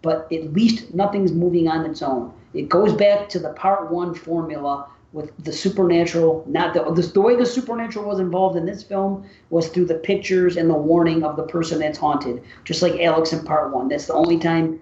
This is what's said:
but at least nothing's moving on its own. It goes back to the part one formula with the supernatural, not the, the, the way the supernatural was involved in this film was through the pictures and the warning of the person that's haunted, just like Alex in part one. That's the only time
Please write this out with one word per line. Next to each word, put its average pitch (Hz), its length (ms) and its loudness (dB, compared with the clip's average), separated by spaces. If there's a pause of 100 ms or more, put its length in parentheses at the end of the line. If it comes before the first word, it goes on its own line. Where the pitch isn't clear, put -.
but 160 300 -4
at 160 220 -6
least 220 400 2
nothing's 196 380 0
moving 170 360 2
on 160 180 -2
its - 160 -8
own. 131 300 -4 (220)
It 147 160 -6
goes 185 240 4
back 202 360 2
to 180 100 -6
the - 140 -6
part 190 380 0
one 175 220 -2
formula 147 760 -6 (260)
with 151 180 -12 (120)
the 151 100 -8
supernatural, 170 920 2
not 165 260 0
the, 165 100 2 (100)
the, 170 100 2
the - 180 2
way 240 140 6
the 247 100 2
supernatural 226 600 -6
was 202 140 -2
involved 180 380 0
in 165 80 -2
this 196 180 -8
film 196 400 -4 (260)
was 160 180 0
through 180 180 2
the 165 100 -2
pictures 180 640 0
and 165 120 2
the 160 60 4
warning 160 480 4
of 147 120 -2
the 156 80 -4
person 160 360 -2
that's 151 180 -2
haunted, 139 440 -2 (240)
just 165 160 -2
like 170 180 2
Alex 160 340 2
in 156 100 -4
part 151 300 0
one. 131 160 -2
That's 147 180 -4
the - 60 -4
only 165 260 4
time 165 420 0